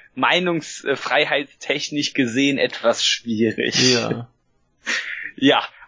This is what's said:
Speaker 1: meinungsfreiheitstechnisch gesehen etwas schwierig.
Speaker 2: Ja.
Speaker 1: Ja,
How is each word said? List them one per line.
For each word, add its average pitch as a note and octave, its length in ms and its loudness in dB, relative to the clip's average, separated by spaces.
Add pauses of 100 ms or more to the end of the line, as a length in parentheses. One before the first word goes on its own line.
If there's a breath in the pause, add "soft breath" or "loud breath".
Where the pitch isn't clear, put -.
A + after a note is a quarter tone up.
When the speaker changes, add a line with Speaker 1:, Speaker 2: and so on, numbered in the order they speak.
(140 loud breath)
Speaker 1:
meinungsfreiheitstechnisch D3 2000 -2
gesehen C3+ 440 2
etwas - 460 0
schwierig. A#2 880 0
Speaker 2:
Ja. A#2 340 -4 (1080 loud breath)
Speaker 1:
Ja, C3 260 4 (260 loud breath)